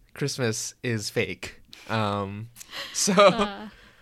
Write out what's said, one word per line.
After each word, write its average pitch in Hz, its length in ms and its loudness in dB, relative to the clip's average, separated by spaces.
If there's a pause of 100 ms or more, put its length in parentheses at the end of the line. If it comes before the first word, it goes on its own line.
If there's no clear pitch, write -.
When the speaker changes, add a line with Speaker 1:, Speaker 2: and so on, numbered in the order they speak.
(140)
Speaker 1:
Christmas 131 600 -4 (100)
is 110 260 -2
fake." - 520 -4 (280)
Um, 104 600 -2 (220)
<laughs> - 220 -12
so - 200 0
Speaker 2:
Uh, 208 560 4 (320)